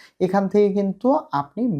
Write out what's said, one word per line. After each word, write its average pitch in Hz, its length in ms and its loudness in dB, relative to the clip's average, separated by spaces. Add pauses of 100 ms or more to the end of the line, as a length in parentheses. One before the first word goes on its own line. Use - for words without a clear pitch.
(260)
এখান 196 260 0
থেকে 208 160 4 (100)
কিন্তু 196 300 -2 (320)
আপনি 202 220 -8 (180)